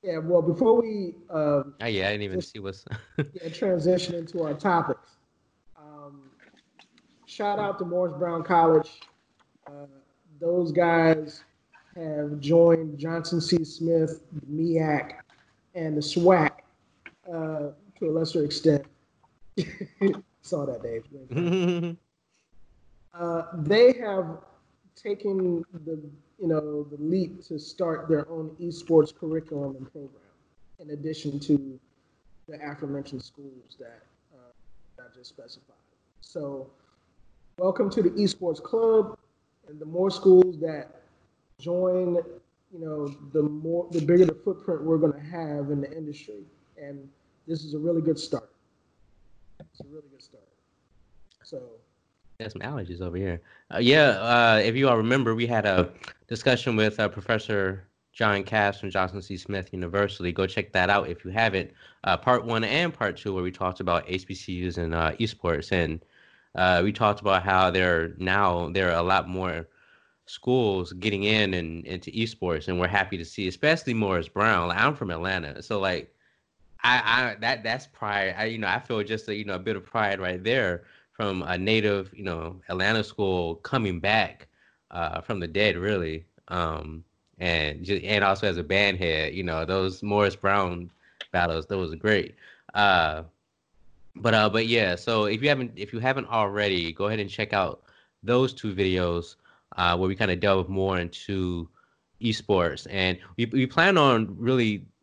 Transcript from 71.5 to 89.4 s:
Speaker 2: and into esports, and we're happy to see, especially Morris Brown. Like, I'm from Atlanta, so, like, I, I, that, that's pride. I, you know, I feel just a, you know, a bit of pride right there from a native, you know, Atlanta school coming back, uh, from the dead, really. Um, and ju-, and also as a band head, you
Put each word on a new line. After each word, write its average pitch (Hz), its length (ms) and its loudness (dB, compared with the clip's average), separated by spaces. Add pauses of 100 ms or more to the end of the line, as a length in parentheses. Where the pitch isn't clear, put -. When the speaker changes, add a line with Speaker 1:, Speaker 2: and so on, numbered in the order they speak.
Speaker 2:
and 82 320 -6
into 90 240 -10
esports, 95 580 -4
and 90 120 -2
we're 90 80 0
happy 98 280 0
to 82 80 -8
see, 95 240 -8
especially 147 460 -2
Morris 95 340 0
Brown. 95 400 2
Like, 87 100 -2
I'm 135 160 2
from 110 160 -8
Atlanta, 85 520 -6
so, 107 160 -4
like, 92 340 -4 (720)
I, 123 220 6
I, 117 360 0
that, 117 220 -2
that's 113 240 -6
pride. 101 500 -4
I, 107 100 -4
you 113 120 -6
know, 107 100 -2
I 98 100 0
feel 113 240 -4
just 110 260 -6
a, 107 60 -4
you 104 100 -8
know, 98 100 -6
a 92 40 -6
bit 101 180 -4
of 92 100 -12
pride 101 340 -2
right 92 220 -4
there 104 420 -2 (280)
from 98 300 -4
a 87 140 -4
native, 101 580 0
you 104 100 -16
know, 87 440 -8
Atlanta 98 340 0
school 92 540 -2
coming 101 440 -4
back, 98 480 -2 (420)
uh, 82 300 -6
from 104 200 -6
the 85 60 -4
dead, 95 300 0
really. 87 500 -4 (220)
Um, 80 540 -6 (360)
and 82 460 -2
ju-, 95 200 -2
and 101 180 0
also 98 240 2
as 90 100 0
a 87 60 -6
band 95 360 2
head, 78 360 -2
you 95 80 -6